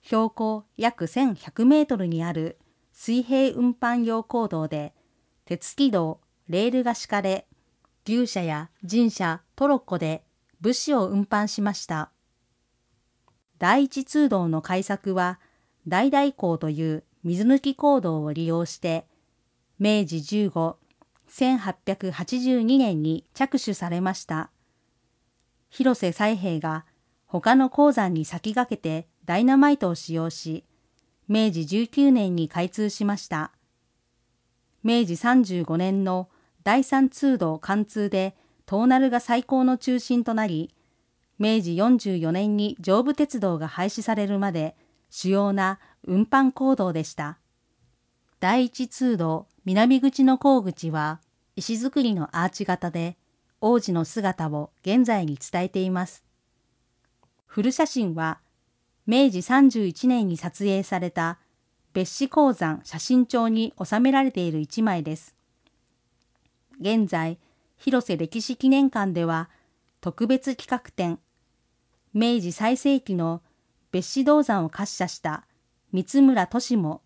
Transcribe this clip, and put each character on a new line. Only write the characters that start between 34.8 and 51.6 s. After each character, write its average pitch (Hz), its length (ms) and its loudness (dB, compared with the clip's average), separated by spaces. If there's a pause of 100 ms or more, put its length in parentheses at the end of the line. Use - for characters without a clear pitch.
明 233 220 2
治 170 100 -4
三 247 280 4
十 180 200 -2
五 160 140 -2
年 190 260 0
の 185 260 -2 (340)
第 247 200 4
三 269 260 2
通 269 280 0
道 160 200 -2
貫 202 280 -2
通 208 240 -4
で、 190 260 -2 (340)
東 220 180 2
鳴 262 220 4
が 240 100 0
最 240 240 0
高 262 200 0
の 254 140 2
中 254 220 -2
心 240 240 -2
と 233 100 -4
な 220 120 0
り、 165 300 -4 (640)
明 220 220 2
治 170 140 -4
四 233 220 4
十 190 200 -2
四 165 140 -2
年 208 260 0
に 208 240 -2
上 196 200 2
武 285 120 0
鉄 285 260 -2
道 185 180 0
が 160 100 -6
廃 185 220 -4
止 220 120 -8
さ 226 120 -2
れ 208 140 -2
る 202 100 -2
ま 196 140 -2
で 160 240 -4 (340)
主 - 200 -6
要 196 240 2
な 190 260 -2 (240)
運 185 200 0
搬 262 280 4
坑 269 240 2
道 185 180 -2
で 160 100 -2
し - 100 -10
た。 151 260 -10 (1000)
第 233 260 2
一 247 220 -6
通 240 300 0
道 160 300 -2 (160)
南 233 380 4
口 269 220 2
の 262 140 6
坑 269 260 4
口 170 280 -6
は、 156 300 -4 (340)
石 220 220 -6